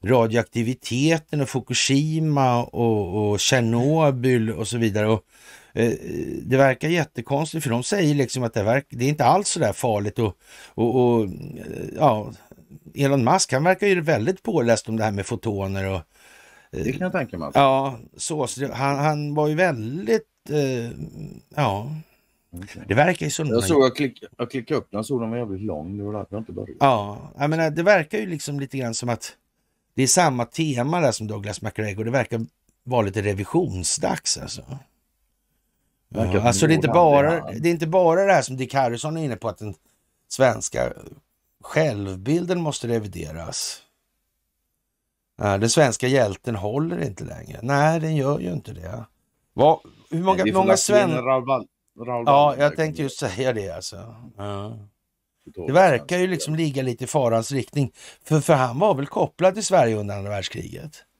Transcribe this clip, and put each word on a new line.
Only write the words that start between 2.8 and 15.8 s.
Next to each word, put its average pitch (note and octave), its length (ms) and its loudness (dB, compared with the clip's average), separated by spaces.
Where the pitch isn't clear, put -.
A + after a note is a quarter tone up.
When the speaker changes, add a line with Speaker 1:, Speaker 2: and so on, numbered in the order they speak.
Speaker 1:
och G#2 80 0
Tjernobyl B2+ 1120 2
och G#2 160 -6
så A#2+ 100 -6
vidare. G#2+ 300 2
Och, A2 140 2
eh, A#2 200 0
det C3 140 2
verkar C3+ 320 4
jättekonstigt, D#3 760 -2
för C3 60 -2
de A#2 140 0
säger D#3+ 320 2
liksom B2+ 280 0
att A#2 100 -4
det G#2+ 100 0
verk-, A#2+ 260 2
det A#2+ 160 -4
är C#3 40 2
inte D3 160 0
alls F3+ 240 4
så F3+ 100 -4
där A2 140 2
farligt. G#2 460 -2
Och, G#2+ 180 -2
och, A#2 280 0
och, A#2+ 280 4
eh, G2 60 -4
ja, A2 360 2
Elon C#3 280 2
Musk, E3 300 2
han C3+ 100 2
verkar F#3 240 2
ju F3+ 140 4
väldigt D3+ 420 0
påläst A#2+ 460 2
om A2 80 -2
det G#2+ 60 0
här G#2+ 80 0
med G2 140 -4
fotoner F#2+ 640 -4